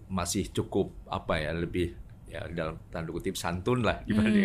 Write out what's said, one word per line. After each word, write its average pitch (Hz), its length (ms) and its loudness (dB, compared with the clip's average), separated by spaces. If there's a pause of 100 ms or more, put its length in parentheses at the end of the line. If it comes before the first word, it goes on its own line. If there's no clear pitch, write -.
masih 92 420 -2
cukup - 380 -2 (180)
apa - 320 -4
ya, 78 140 -2
lebih 85 400 -2 (340)
ya 76 220 -10
dalam 80 400 -4
tanda 82 240 -6
kutip 85 240 0
santun 92 480 2
lah 92 200 2
dibandingkan 107 280 4 (140)